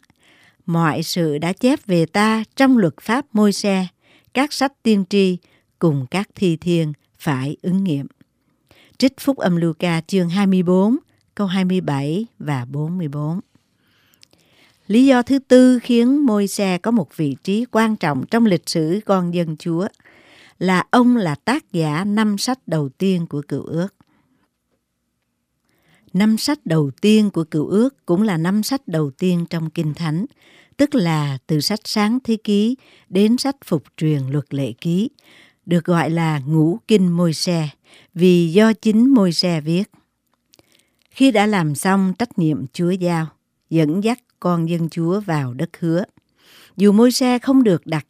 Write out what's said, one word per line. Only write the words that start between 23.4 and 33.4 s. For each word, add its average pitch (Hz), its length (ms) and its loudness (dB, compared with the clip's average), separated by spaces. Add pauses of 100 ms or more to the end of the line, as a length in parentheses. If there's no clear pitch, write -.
Cựu 139 160 -6
Ước. 170 240 -6 (2250)
Năm 214 240 2
sách - 280 -4
đầu 156 260 0 (100)
tiên 214 280 2
của 165 140 -4
Cựu 156 240 -4
Ước 226 380 -2
cũng 175 160 0
là 202 160 -2
năm 196 260 -2
sách - 240 -6
đầu 156 240 -4
tiên 175 380 -2
trong 165 200 -6
Kinh 156 240 -6
Thánh, 170 320 -6 (520)
tức 285 180 0
là 151 420 0 (100)
từ 156 120 0
sách 202 240 -4
Sáng 220 400 -2
Thế 226 200 -2
Ký 214 320 0 (340)
đến 214 280 2
sách 277 180 -4 (100)